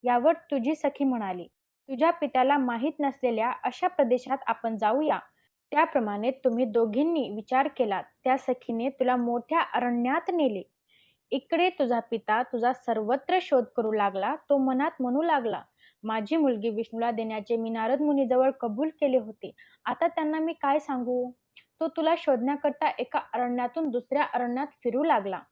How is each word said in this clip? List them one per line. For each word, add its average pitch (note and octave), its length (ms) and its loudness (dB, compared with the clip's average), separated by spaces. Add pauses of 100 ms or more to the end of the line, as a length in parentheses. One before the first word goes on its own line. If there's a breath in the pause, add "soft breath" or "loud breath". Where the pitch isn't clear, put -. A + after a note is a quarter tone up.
यावर A#3+ 300 4 (180)
तुझी C#4 240 0
सखी C#4+ 280 -2
म्हणाली, G3+ 440 -2 (420)
"तुझ्या C4+ 220 2
पित्याला C#4+ 460 2
माहीत B3 420 -2
नसलेल्या B3 520 0 (120)
अशा B3+ 240 -2
प्रदेशात C4+ 500 0 (100)
आपण A3+ 300 -2
जाऊया." A3+ 420 2 (520)
त्याप्रमाणे A#3+ 600 2 (120)
तुम्ही B3 220 2
दोघींनी A#3 640 0
विचार B3+ 380 -2 (100)
केला, G3+ 240 0 (220)
त्या C4 140 2
सखीने B3 520 -4
तुला B3+ 260 0
मोठ्या A#3+ 460 0 (120)
अरण्यात B3 600 0
नेले. B3+ 280 0 (720 soft breath)
इकडे E4 380 0
तुझा B3 300 0
पिता A3+ 440 -2
तुझा A#3+ 320 0
सर्वत्र A#3+ 680 -2
शोध B3+ 220 2 (120)
करू A3 160 0
लागला. G3+ 440 0 (140)
तो C#4+ 80 4
मनात C4+ 440 0
म्हणू B3+ 200 0
लागला, B3 400 0 (420 soft breath)
"माझी A3 340 -4
मुलगी A#3 320 2
विष्णूला A3+ 420 -4
देण्याचे A3 460 -4
मी A3+ 120 -2
नारद A3+ 320 0
मुनीजवळ C4+ 500 2
कबूल B3 380 -4 (100)
केले C4+ 180 2
होते, G#3+ 340 -6 (340 soft breath)
आता B3 220 -2
त्यांना D#4+ 320 -2
मी D#4+ 140 -2
काय C#4+ 260 0
सांगू?" B3 520 -2 (480 loud breath)
तो D#4+ 80 -2
तुला D#4+ 300 0
शोधण्याकरता C#4+ 720 0 (100)
एका C4 200 -2 (140)
अरण्यातून B3 560 -2
दुसऱ्या B3 340 -2 (100)
अरण्यात B3 340 -2 (160)
फिरू B3 200 0
लागला. G3+ 360 0 (120)